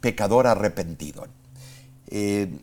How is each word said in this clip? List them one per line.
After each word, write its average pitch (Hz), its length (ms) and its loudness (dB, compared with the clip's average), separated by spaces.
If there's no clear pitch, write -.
pecador 117 460 2
arrepentido. 92 800 -2
Eh, 101 540 -2